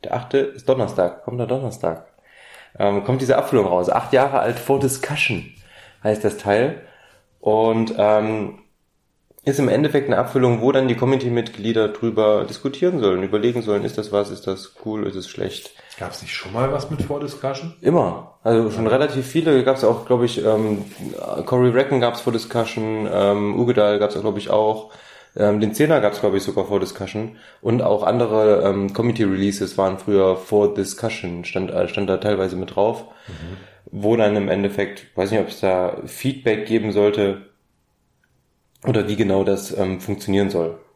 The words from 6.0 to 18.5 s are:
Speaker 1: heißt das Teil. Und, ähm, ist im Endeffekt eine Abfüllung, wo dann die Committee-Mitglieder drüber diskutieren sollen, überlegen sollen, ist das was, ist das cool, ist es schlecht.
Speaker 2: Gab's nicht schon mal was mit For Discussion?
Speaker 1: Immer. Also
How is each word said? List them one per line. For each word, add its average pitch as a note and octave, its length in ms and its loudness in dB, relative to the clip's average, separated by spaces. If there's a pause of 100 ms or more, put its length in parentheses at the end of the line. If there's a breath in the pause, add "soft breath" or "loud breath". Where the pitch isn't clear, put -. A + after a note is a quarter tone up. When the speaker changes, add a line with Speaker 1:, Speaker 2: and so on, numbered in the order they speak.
Speaker 1:
heißt G#2+ 220 0
das G2+ 140 0
Teil. A2+ 420 0 (580 loud breath)
Und, A2+ 600 2
ähm, G#2+ 640 2 (800)
ist C#3 160 0
im D3 120 2
Endeffekt C#3 360 2
eine G2+ 120 2
Abfüllung, B2 420 2
wo B2+ 100 4
dann C3 160 2
die A#2 100 0
Committee-Mitglieder A#2+ 920 0
drüber G#2+ 560 2
diskutieren F3 560 -2
sollen, F#2+ 220 2
überlegen G#2+ 400 0
sollen, G#2 220 -2
ist - 120 -6
das G#2 160 -6
was, G2+ 160 0
ist G2 180 -12
das F#2+ 280 -8 (100)
cool, G#2+ 220 -6
ist F#2+ 100 -8
es F2+ 140 -12
schlecht. - 440 -10 (240 loud breath)
Speaker 2:
Gab's F2 220 -12
nicht - 140 -14
schon - 180 -12
mal B2+ 200 -2
was C#3 180 -6
mit D#3 100 -8
For C#3+ 200 -4
Discussion? C#3 600 -8
Speaker 1:
Immer. B2+ 640 0
Also A2+ 280 4